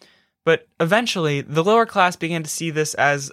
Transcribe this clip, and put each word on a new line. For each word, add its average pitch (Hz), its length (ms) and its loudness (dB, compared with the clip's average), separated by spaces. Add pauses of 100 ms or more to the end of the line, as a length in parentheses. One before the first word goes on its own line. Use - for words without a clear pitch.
(460)
But 160 220 2 (120)
eventually, 170 600 0
the 156 220 -2
lower 226 240 4
class 185 280 2
began 165 280 -6
to 151 60 -12
see 165 200 -6
this 151 240 -2
as 139 400 0